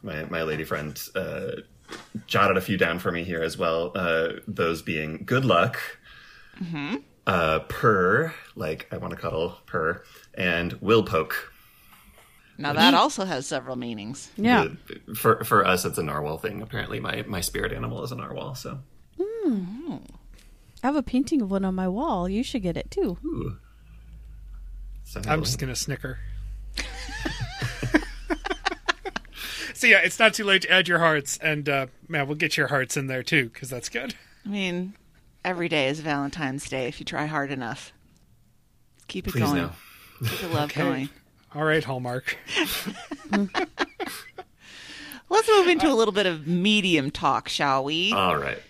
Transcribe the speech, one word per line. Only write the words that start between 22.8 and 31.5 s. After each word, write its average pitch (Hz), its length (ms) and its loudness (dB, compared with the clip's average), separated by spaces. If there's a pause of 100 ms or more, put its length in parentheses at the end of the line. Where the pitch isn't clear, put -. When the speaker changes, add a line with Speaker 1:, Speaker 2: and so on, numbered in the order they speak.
Speaker 3:
too. 262 360 0
Speaker 1:
Ooh. 311 320 -4 (1500)
Send - 220 -8
Speaker 4:
I'm 156 120 2
Speaker 1:
it 151 40 -2
Speaker 4:
just 127 120 0
Speaker 1:
away. 135 120 -4
Speaker 4:
gonna 127 80 -4
snicker. 131 480 -6
<laughs> - 60 -10 (3500)
So, - 140 2
yeah, 202 120 10
it's 175 200 0
not 220 140 6
too 220 100 -2
late 190 200 4
to - 80 -4
add 185 180 6
your 170 100 4
hearts, 156 380 2
and, 151 320 0